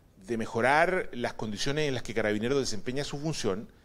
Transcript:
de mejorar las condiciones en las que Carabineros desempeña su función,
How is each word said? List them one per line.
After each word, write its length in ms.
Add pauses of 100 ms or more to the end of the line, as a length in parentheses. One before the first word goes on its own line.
(260)
de 120
mejorar 720
las 220
condiciones 560
en 40
las 100
que 100
Carabineros 460
desempeña 440
su 160
función, 500 (160)